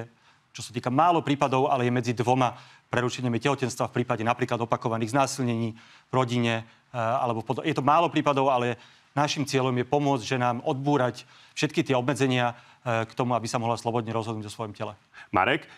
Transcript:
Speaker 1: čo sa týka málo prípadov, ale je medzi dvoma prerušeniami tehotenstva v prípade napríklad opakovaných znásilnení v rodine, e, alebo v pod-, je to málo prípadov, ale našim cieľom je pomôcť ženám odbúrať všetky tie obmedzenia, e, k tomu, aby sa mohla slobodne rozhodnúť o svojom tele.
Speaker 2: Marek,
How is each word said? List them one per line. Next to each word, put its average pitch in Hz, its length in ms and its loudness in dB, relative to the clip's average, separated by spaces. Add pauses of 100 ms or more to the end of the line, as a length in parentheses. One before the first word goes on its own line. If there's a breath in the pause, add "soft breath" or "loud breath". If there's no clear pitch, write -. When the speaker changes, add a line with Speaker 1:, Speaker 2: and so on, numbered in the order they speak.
(500 soft breath)
Speaker 1:
čo - 160 -16
sa 110 80 -16
týka 120 160 -4
málo 160 320 4
prípadov, 139 480 2
ale 131 160 0
je 123 80 2
medzi 123 240 0
dvoma 123 400 2 (320 loud breath)
prerušeniami 120 480 -2
tehotenstva 123 560 -2
v 131 80 0
prípade 113 240 -2
napríklad 120 400 0
opakovaných 113 480 -2
znásilnení 120 640 0 (320 loud breath)
v - 60 -14
rodine, 117 500 0 (240 loud breath)
e, 123 80 -12
alebo 117 480 -2
v 127 80 -2
pod-, 110 80 -8
je 151 160 -2
to 135 80 0
málo 160 240 6
prípadov, 139 400 2
ale 123 320 0 (320 loud breath)
našim 143 320 0
cieľom 127 320 0
je 123 80 0
pomôcť 139 400 2
ženám 123 400 0
odbúrať 135 640 0 (240 loud breath)
všetky 151 320 -2
tie 135 80 2
obmedzenia, 127 640 0 (240 loud breath)
e, 113 240 -2
k - 80 -12
tomu, 123 240 0
aby 110 80 -4
sa 117 160 -4
mohla 117 160 0
slobodne 113 320 -4
rozhodnúť 110 400 -4
o - 60 -14
svojom 107 180 -10
tele. 107 240 -10 (320 loud breath)
Speaker 2:
Marek, 107 480 2